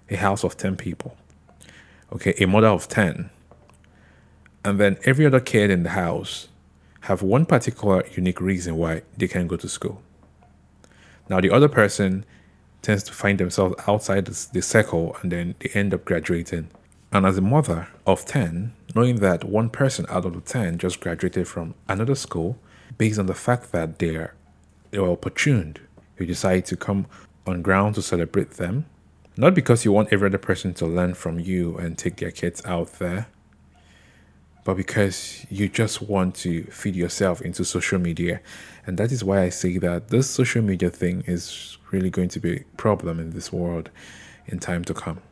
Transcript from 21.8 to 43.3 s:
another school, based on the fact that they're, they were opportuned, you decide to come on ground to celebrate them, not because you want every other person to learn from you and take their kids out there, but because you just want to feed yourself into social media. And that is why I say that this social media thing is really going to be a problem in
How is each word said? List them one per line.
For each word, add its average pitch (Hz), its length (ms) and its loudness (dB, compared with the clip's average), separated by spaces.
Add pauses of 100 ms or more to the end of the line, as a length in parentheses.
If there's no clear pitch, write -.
another 110 260 0
school, 90 460 -4 (400)
based 107 180 2
on 98 80 0
the 92 80 -2
fact - 380 -2
that 80 260 -4
they're, 80 380 -4 (560)
they 101 80 -6
were 92 100 2
opportuned, 90 720 0 (380)
you 92 80 -4
decide 92 400 2
to 90 120 -6
come 98 300 -2 (380)
on 90 160 -4
ground 98 340 4
to 104 60 -4
celebrate 87 500 0
them, 98 340 -4 (500)
not 156 180 6
because 123 300 4
you 104 80 4
want 104 220 4
every 101 140 4
other 95 100 2
person 92 360 -2
to 85 120 -4
learn 87 280 0
from 85 280 -6
you 87 360 -2
and 85 200 -6
take 90 180 -4
their 92 160 -8
kids - 320 -6
out 85 360 -6
there, 92 280 -6 (1400)
but 95 140 0
because - 720 -2
you 101 180 -2
just - 340 -2
want 95 340 0
to 82 320 -4
feed - 280 -6
yourself 87 460 0
into 87 240 -6
social - 340 -2
media. 87 400 -2 (480)
And 90 100 -4
that 113 140 0
is 117 140 -4
why 98 160 4
I 90 80 2
say 90 300 -2
that 87 280 -2
this 127 220 2
social 120 320 0
media 92 280 2
thing 90 380 -2
is - 500 -8 (140)
really 95 180 0
going 90 200 0
to - 100 -8
be 87 200 -2
a - 40 -18 (140)
problem 85 420 0
in 80 120 -8